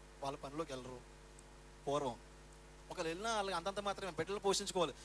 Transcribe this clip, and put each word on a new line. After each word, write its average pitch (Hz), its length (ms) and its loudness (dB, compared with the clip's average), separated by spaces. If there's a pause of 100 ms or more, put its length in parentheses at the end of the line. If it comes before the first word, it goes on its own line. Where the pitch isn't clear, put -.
(240)
వాళ్ళ 139 140 0
పనిలోకి 143 360 -2
వెళ్ళరు. 127 240 -6 (880)
పూర్వం 143 280 4 (760)
ఒకవేళ 180 160 0
వెళ్ళినా 208 280 2
వాళ్ళకి 196 220 4
అంతంత 190 220 0
మాత్రమే, 196 320 0
బిడ్డలు 180 280 0
పోషించుకోవాలి. 185 540 6 (120)